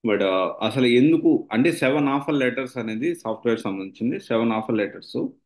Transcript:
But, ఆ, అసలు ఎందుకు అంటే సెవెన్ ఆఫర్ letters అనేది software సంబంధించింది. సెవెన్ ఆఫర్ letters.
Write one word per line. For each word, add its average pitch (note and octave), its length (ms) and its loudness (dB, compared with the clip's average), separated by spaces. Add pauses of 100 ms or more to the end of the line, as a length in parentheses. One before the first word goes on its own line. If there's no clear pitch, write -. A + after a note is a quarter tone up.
But, G2+ 120 2 (120)
ఆ, F#2+ 40 0 (320)
అసలు B2+ 200 2 (120)
ఎందుకు D#3+ 300 4 (240)
అంటే C3+ 160 4 (120)
సెవెన్ C#3 340 2
ఆఫర్ C#3+ 260 -2
letters B2+ 400 -2
అనేది A2 260 -4 (160)
software A2 420 -2
సంబంధించింది. G2 520 -6 (100)
సెవెన్ A2+ 300 0
ఆఫర్ A2 240 -2
letters. G2+ 360 -8 (280)